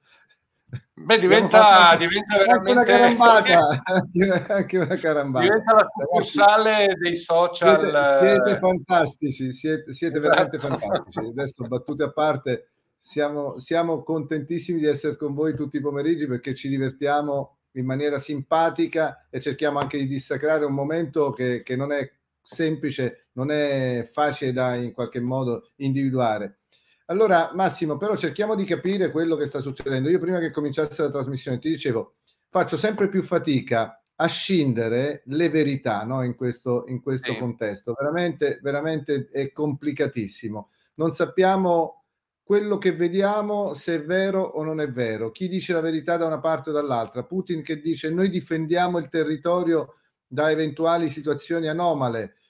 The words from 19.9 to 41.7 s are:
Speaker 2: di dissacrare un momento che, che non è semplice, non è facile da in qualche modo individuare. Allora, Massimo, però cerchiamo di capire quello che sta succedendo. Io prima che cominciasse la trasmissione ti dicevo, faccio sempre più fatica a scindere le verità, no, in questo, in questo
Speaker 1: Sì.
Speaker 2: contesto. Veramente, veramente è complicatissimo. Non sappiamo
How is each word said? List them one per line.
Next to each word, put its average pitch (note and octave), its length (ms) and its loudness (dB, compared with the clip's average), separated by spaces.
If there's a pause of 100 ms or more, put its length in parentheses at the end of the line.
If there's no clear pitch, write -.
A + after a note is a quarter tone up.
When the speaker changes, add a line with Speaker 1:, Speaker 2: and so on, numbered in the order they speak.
Speaker 2:
di C#3 100 -2
dissacrare C#3+ 580 -2
un C#3 100 -2
momento D3 580 -2
che, B2 300 -4
che B2+ 140 -6
non C#3+ 160 -4
è C#3 160 -4 (320)
semplice, D3+ 920 -4
non C3 180 -4
è C3+ 600 -2
facile C#3+ 420 -2
da B2+ 220 0
in B2 180 -6
qualche A#2+ 280 -8
modo B2 560 -4
individuare. B2+ 840 -2 (480)
Allora, F3+ 480 2
Massimo, E3 420 -2
però G3+ 200 -2
cerchiamo G#3 380 -4
di G3 100 -2
capire F3 460 -2
quello E3 240 0
che D3 120 -2
sta C#3+ 140 -6
succedendo. C3+ 500 -4
Io F3+ 100 2
prima F3+ 180 -2
che D#3+ 120 -4
cominciasse D3+ 520 -4
la C#3 80 0
trasmissione C3 480 -6
ti D3+ 100 -8
dicevo, C3 480 -4 (320)
faccio E3+ 280 0
sempre G#3 320 0
più F#3 140 -2
fatica C3+ 800 -2 (140)
a D#3+ 120 0
scindere C3 1000 0
le D#3 220 0
verità, C3+ 560 -2
no, C3 180 -4
in B2 140 -4
questo, A#2+ 500 -4
in B2+ 140 -8
questo B2+ 320 -4
Speaker 1:
Sì. A2+ 60 -6
Speaker 2:
contesto. A#2 600 -6
Veramente, D3 640 -2
veramente C#3+ 720 -4
è C3+ 180 -4
complicatissimo. C3 1160 -6 (280)
Non D#3+ 160 -2
sappiamo F3 880 0 (500)